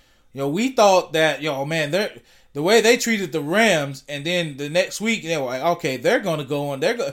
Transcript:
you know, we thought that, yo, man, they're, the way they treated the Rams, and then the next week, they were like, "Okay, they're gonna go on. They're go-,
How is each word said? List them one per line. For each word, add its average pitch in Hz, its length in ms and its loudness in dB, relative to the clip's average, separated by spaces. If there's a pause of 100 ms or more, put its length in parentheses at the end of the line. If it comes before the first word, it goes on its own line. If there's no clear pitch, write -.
(340)
you 135 60 -10
know, 139 80 -2
we 214 240 0
thought 190 420 4
that, 151 260 2
yo, 143 240 -4
man, 151 280 -2
they're, 196 200 -2 (400)
the 143 100 -6
way 214 180 6
they 233 160 6
treated 202 360 -2
the 156 100 -2
Rams, 156 680 0
and 143 160 -10
then 170 320 -4
the 143 140 -8
next 180 320 0
week, 220 200 -2
they 160 140 -4
were 139 80 -2
like, 127 160 -4
"Okay, 160 380 -2
they're 190 220 2
gonna 160 220 -4
go 143 280 -4
on. 135 100 -6
They're 190 140 0
go-, 160 180 -4